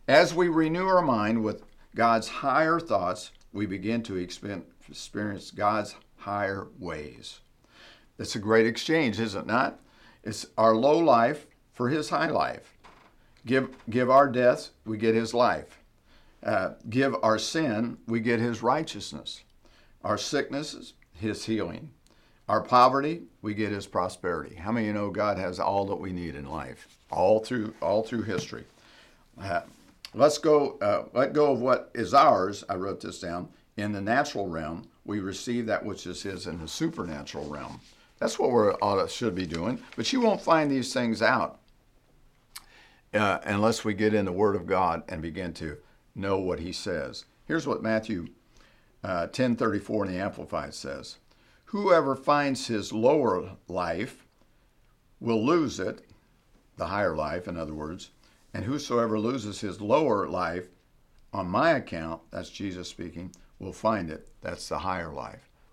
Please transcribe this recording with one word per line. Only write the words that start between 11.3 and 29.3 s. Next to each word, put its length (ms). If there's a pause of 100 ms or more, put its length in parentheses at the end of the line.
for 160
his 180
high 220
life. 480 (640)
Give, 240 (220)
give 180
our 220
death, 400 (160)
we 100
get 180
his 200
life. 480 (600)
Uh, 280 (180)
give 340
our 160
sin, 680
we 140
get 200
his 220
righteousness. 800 (600)
Our 140
sicknesses, 800 (180)
his 320
healing. 460 (580)
Our 140
poverty, 600 (180)
we 100
get 200
his 140
prosperity. 680
How 180
many 160
of 60
you 80
know 80
God 260
has 240
all 260
that 100
we 140
need 260
in 100
life? 420 (220)
All 300
through, 420
all 200
through 200
history. 420 (760)